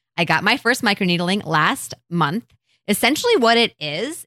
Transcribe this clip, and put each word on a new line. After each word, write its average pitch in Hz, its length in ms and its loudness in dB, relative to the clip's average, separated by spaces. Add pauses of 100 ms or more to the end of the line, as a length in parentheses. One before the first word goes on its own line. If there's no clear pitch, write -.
(180)
I 175 80 -2
got 160 180 0
my 180 140 2
first 233 240 -2
microneedling 190 640 0
last 165 480 -2 (160)
month. 170 360 -2 (420)
Essentially 302 500 2
what 233 200 4
it 233 220 0
is, 165 480 -8